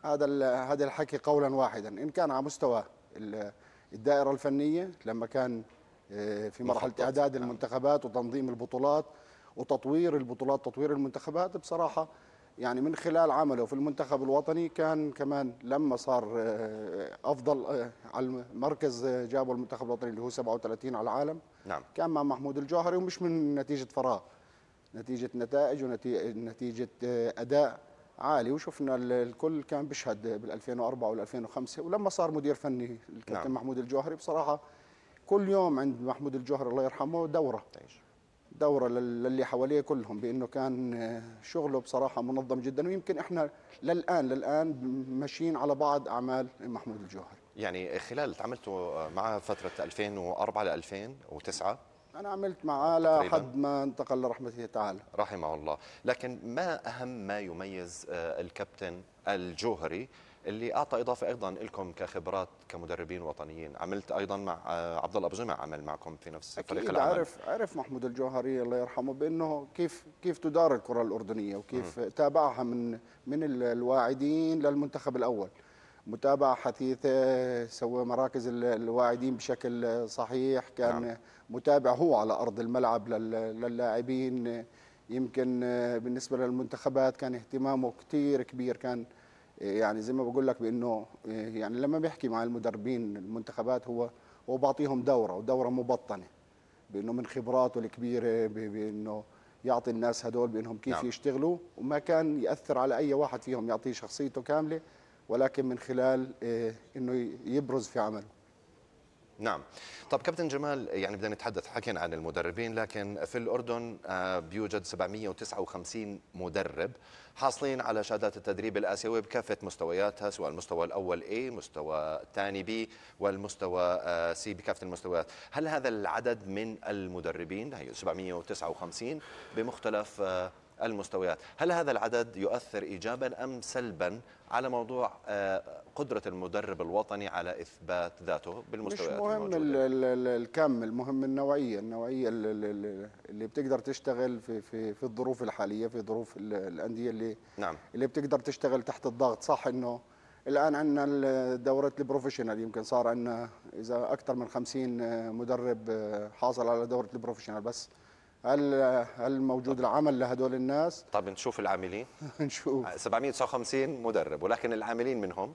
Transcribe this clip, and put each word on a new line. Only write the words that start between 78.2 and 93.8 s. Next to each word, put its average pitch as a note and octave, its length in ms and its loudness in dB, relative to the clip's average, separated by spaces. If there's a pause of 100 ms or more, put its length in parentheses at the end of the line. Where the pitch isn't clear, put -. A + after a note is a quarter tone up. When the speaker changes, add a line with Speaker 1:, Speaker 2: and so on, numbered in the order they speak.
Speaker 1:
ال-، A#2+ 160 -2
الواعدين A#2+ 720 4
بشكل A#2+ 720 -2
صحيح، B2+ 580 0
كان - 340 2
Speaker 2:
نعم. - 160 -4 (320)
Speaker 1:
متابع C3 420 6
هو C#3+ 240 6
على A2 180 6
أرض A2 260 0
الملعب A#2 480 4
لل-، A2+ 540 -2
للاعبين، A#2+ 1040 0 (440)
يمكن، B2+ 540 0
آه، B2 340 0
بالنسبة B2 400 -2
للمنتخبات C3 800 2
كان B2+ 180 -4
اهتمامه C3 640 0
كتير C#3+ 440 2
كبير، B2 340 -4
كان، A#2+ 280 -4 (560)
آه، - 40 -6
يعني G#2+ 360 2
زي A#2 120 -2
ما C3 100 2
بقول C3 240 2
لك A#2+ 140 2
بأنه، A#2 440 0 (200)
آه، A2 60 -8
يعني A2 480 -4
لما C#3+ 200 2
بيحكي D#3 280 -2
مع A2+ 160 0
المدربين A#2 720 -2
المنتخبات A2+ 720 -4